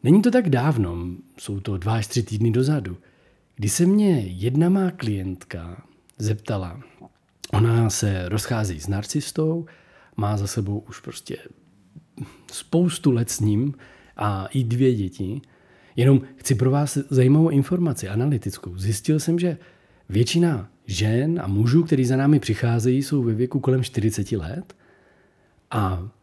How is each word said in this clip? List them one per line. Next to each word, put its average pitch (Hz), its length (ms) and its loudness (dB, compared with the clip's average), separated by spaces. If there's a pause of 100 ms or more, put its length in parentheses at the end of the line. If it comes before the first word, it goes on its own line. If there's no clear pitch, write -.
Není 180 200 6
to 247 80 4
tak 214 200 2
dávno, 113 560 0 (320)
jsou 98 220 -8
to 98 160 -4
dva 104 180 0
až 110 120 -2
tři 120 160 -2
týdny 110 280 0
dozadu, 120 460 0 (600)
kdy 104 120 -2
se 170 180 2
mě 196 340 4
jedna 110 480 0
má 190 220 2
klientka 92 960 -8 (320)
zeptala, 104 640 -4 (720)
ona 113 380 4
se 98 380 -2
rozchází 104 520 -4
s 80 80 -8
narcistou, 156 800 -4 (500)
má 104 200 -2
za 98 100 -2
sebou 101 320 -4 (100)
už - 120 -20
prostě - 360 -14 (1160)
spoustu 170 580 0
let 117 200 0
s - 100 -6
ním 110 340 0 (420)
a 98 300 -4
i 131 180 -2
dvě 123 300 2
děti. 101 460 -6 (560)
Jenom 131 240 6 (160)
chci - 180 -2
pro 127 160 2
vás 143 280 0 (120)
zajímavou 139 380 6
informaci, 143 600 0
analytickou. 104 720 -4
Zjistil 107 420 -2
jsem, 165 180 -2
že 170 200 -2 (500)
většina 117 640 0 (160)
žen 113 580 0
a - 20 -6
mužů, 117 360 4
kteří 143 220 2
za 127 120 2
námi 139 240 4
přicházejí, 120 640 0
jsou 139 200 -2
ve 117 120 0
věku 123 260 -2
kolem 131 240 0
čtyřiceti 107 520 -2
let 95 400 -8 (920)
a 95 380 -2 (140)